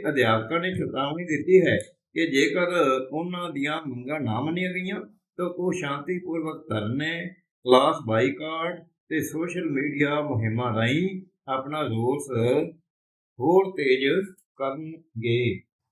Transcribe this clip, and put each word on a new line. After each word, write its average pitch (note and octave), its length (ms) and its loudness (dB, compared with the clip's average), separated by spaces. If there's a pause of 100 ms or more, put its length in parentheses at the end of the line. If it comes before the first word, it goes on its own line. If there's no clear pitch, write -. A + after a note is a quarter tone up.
ਅਧਿਆਪਕਾਂ B2 500 2
ਨੇ F#3 140 -2
ਚੇਤਾਵਨੀ D3 520 -4
ਦਿੱਤੀ D#3 360 4
ਹੈ B2+ 140 4 (400)
ਕਿ E3 120 2
ਜੇਕਰ E3 460 2 (380)
ਉਹਨਾਂ F3 400 -6
ਦੀਆਂ D3 360 -4
ਮੰਗਾਂ B2+ 320 -6
ਨਾ A2+ 220 -2
ਮੰਨੀਆਂ F3+ 320 -2
ਗਈਆਂ F#3 260 -6 (400)
ਤਾਂ F3+ 80 -2
ਉਹ F3+ 260 -2
ਸ਼ਾਂਤੀਪੂਰਵਕ D#3+ 960 -6
ਧਰਨੇ, A#2+ 420 -2 (540)
ਕਲਾਸ C3+ 420 6
ਬਾਈਕਾਟ D#3 720 0 (300)
ਤੇ D#3 140 0
ਸੋਸ਼ਲ E3+ 480 -4
ਮੀਡੀਆ D3 500 0
ਮੁਹਿੰਮਾਂ A#2 540 -2
ਰਾਹੀਂ D#3 460 0 (280)
ਆਪਣਾ C#3 340 -4
ਰੋਸ B2+ 480 -2 (1080)
ਹੋਰ F#3 320 4
ਤੇਜ਼ C3+ 360 2 (500)
ਕਰਨਗੇ। B2 1000 -2 (320)